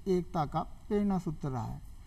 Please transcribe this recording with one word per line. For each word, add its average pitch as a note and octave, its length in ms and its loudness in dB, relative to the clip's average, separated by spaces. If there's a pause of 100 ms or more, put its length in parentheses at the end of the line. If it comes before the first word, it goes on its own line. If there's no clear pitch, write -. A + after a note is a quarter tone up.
एकता F3 380 2
का E3+ 140 0
प्रेरणा G#3 580 2
सूत्र D#3 300 -2
रहा A#2+ 180 -2
है। B2+ 260 -8 (140)